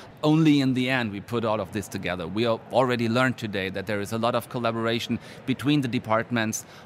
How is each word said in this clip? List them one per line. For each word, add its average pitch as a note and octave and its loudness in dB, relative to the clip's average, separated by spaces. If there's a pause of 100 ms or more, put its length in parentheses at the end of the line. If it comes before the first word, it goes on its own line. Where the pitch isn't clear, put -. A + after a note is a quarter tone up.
(220)
only D3+ 6
in C3 2
the B2+ 2
end B2 0
we G2+ -6
put A2+ -2
all A2 0
of F#2 -6
this G#2 -4
together." F2+ -6
We G#2+ 0
al-, A2+ 2 (120)
already A#2+ 2
learned B2 2
today G2 -4
that F#2+ -6
there G#2 -2
is G2+ -8
a A2+ -2
lot A#2 2
of A#2 -4
collaboration A2+ -2 (260)
between C#3 2
the C3 -2
departments. A2+ -2 (220)